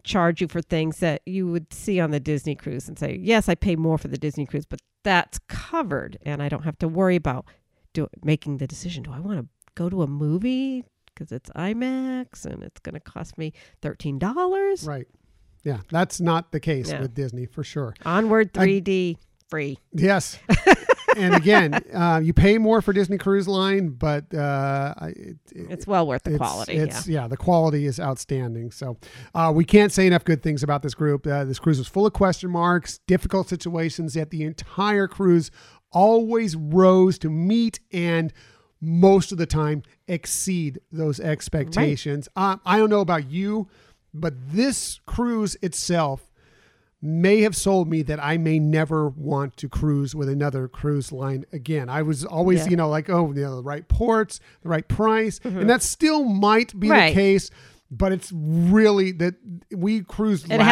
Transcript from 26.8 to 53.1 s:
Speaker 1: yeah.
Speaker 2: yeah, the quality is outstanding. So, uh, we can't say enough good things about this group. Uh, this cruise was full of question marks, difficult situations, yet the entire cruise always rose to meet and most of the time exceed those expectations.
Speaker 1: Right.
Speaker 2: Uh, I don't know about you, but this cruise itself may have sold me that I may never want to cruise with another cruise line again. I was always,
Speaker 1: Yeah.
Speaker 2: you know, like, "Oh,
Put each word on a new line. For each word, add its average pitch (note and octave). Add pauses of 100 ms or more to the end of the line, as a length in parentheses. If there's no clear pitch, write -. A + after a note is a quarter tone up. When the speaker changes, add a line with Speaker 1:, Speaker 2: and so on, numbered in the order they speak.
Speaker 1:
yeah. D3+
Speaker 2:
yeah, A#2
the C3+
quality D#3+
is C3
outstanding. B2
So, B2 (360)
uh, E3
we E3
can't G#3
say F#3+
enough F3+
good D#3+
things D3
about C#3+
this C3+
group. D3
Uh, C#3+
this C3
cruise D#3
was B2+
full G3+
of -
question F#3
marks, F3 (100)
difficult F#3
situations, E3
yet D#3
the D#3
entire G3
cruise F3 (400)
always A3+
rose F#3
to D#3
meet G#3+ (100)
and E3+ (480)
most F3
of F3
the E3
time D3+ (240)
exceed E3+ (140)
those D#3
expectations. D3
Speaker 1:
Right. F#3+
Speaker 2:
Uh, F#3+
I F#3+
don't G#3+
know G#3
about D#3+
you, G3 (480)
but D#3 (180)
this B3
cruise A3+
itself D#3+ (720)
may F3
have G#3
sold F#3
me D#3+
that D3+
I D#3
may D#3+
never D#3
want C#3
to C#3
cruise C#3+
with C#3
another C3+
cruise C#3+
line C3+
again. C#3+
I D3
was D3+
always, F3
Speaker 1:
Yeah. F#3+
Speaker 2:
you F3
know, E3
like, D#3
"Oh, E3+